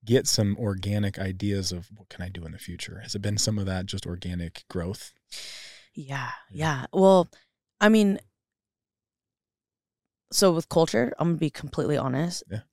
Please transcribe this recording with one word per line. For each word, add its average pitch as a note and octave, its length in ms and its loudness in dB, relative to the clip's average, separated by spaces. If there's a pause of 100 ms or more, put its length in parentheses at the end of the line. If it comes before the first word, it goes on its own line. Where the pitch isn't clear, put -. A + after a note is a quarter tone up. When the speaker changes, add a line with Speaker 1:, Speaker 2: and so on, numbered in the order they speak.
Speaker 1:
get B2 220 4
some G#2 320 2
organic G2+ 600 -2
ideas F#2+ 500 -2
of F2+ 240 -8
what G2+ 140 -20
can - 160 -14
I F#2 60 -10
do F2+ 140 -12
in D#2+ 80 -12
the F2+ 60 -16
future? - 460 -12
Has - 100 -10
it G2+ 80 -6
been G#2 160 -2
some G#2+ 220 0
of F#2+ 60 -2
that F#2 200 -4
just F#2+ 200 -8
organic F2 640 -8
growth? F2+ 440 -8 (840)
Speaker 2:
Yeah, C3+ 360 -8 (200)
Speaker 1:
Yeah. D3 300 -4
Speaker 2:
yeah. - 120 -10
Well, F#3+ 360 6 (520)
I G#3 80 6
mean, G#3+ 300 6 (2250)
so F#3+ 200 6
with E3 160 -2
culture, G#3 500 2
I'm E3+ 100 2
gonna E3 100 2
be D#3 120 0
completely - 460 -4
honest. C#3 540 -2
Speaker 1:
Yeah. G#2 100 -6 (120)